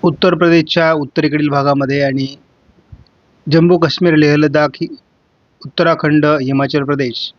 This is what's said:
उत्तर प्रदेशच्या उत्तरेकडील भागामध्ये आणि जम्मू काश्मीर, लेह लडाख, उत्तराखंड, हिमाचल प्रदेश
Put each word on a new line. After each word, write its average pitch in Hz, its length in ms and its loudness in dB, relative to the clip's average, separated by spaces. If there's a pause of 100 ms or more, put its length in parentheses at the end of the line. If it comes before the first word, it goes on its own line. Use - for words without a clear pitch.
उत्तर 175 320 2
प्रदेशच्या 165 580 2
उत्तरेकडील 151 560 -2
भागामध्ये 143 540 0
आणि 135 340 -4 (1160)
जम्मू 170 260 4
काश्मीर, 165 360 0
लेह 147 220 2
लडाख, 151 480 0 (800)
उत्तराखंड, 151 600 0
हिमाचल 139 560 0
प्रदेश 135 560 -6